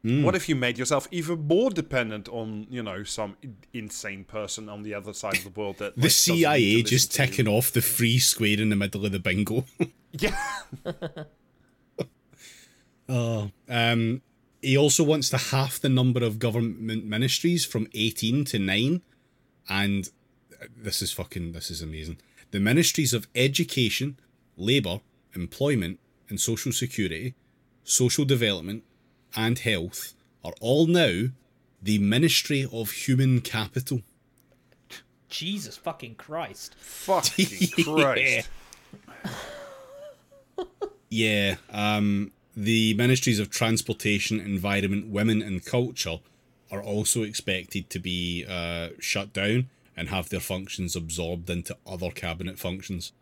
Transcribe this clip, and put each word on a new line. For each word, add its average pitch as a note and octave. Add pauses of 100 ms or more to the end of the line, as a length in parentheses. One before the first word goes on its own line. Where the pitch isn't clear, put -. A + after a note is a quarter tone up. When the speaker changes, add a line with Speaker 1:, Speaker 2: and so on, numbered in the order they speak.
Speaker 1:
Mm. B2+
Speaker 2:
What F3+
if E3+
you D#3
made B2
yourself C3+
even D#3+
more A3
dependent A#2+
on, A2
you B2
know, G2+
some G#2
in-, A#2+ (160)
insane G2+
person G#2+
on G#2
the G#2
other G2+
side G2
of -
the G2+
world G2+
that, G2+
Speaker 1:
<laughs> -
The A#2+
Speaker 2:
like, D#3+
doesn't -
need E3+
to -
Speaker 1:
C -
I D3
A C3
Speaker 2:
listen A2+
Speaker 1:
just -
Speaker 2:
to C#3
you? C3+
Speaker 1:
ticking A#2+
off A2
the A#2+
free A#2+
square G#2
in A2
the G#2
middle G2
of F#2+
the G2
bingo. G#2 (140)
<laughs> -
Speaker 2:
Yeah. G3+ (460)
<laughs> D3 (1800)
Speaker 1:
Oh, A#2 (180)
um, A#2 (400)
he C3+
also C#3+
wants D3+
to C3
half C3+
the C#3+
number B2+
of A2
government A2+
ministries C3
from A2
eighteen A2+
to A#2
nine, A2 (680)
and G2 (680)
this G#2+
is F#2
fucking, E2+
this E2
is D#2+
amazing. D#2 (320)
The G2
ministries B2+
of A2+
education, C3+ (400)
labour, G#2+ (340)
employment, F#2+ (280)
and G2+
social A#2+
security, G#2 (480)
social B2+
development, G#2+ (520)
and A2+
health G2 (320)
are E2+
all C#3
now B2+ (520)
the G#2
Ministry C3+
of A2+
Human C3
Capital. A#2 (1300)
Speaker 3:
Jesus F3
fucking B2+
Christ. D3+
Speaker 2:
Fucking -
Speaker 1:
<laughs> F3
Yeah. E3
Speaker 2:
Christ. C3+ (2500)
Speaker 1:
Yeah, G#2 (140)
um, G#2 (240)
the A2
Ministries B2
of G#2
Transportation, A2
Environment, G2+
Women G#2+
and F#2+
Culture A#2 (540)
are G2+
also G#2
expected F#2+
to -
be, F2
uh, E2+ (100)
shut G2+
down A2 (280)
and E2
have F#2
their F2+
functions F#2
absorbed E2+
into F2 (100)
other F#2
cabinet F2
functions. F#2